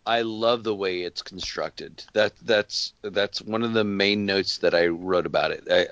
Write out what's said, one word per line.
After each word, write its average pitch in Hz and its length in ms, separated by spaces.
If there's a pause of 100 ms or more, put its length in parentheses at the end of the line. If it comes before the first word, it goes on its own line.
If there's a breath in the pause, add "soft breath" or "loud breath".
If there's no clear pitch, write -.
I 117 180
love 113 420
the 110 100
way 92 280
it's 87 200
constructed. - 800 (120)
That, 107 180 (100)
that's, 104 500 (100)
that's 101 380
one 110 220
of 117 120
the 110 100
main 101 420
notes 98 320
that 87 160
I 85 140
wrote 87 380
about 78 260
it. - 180
I, 90 220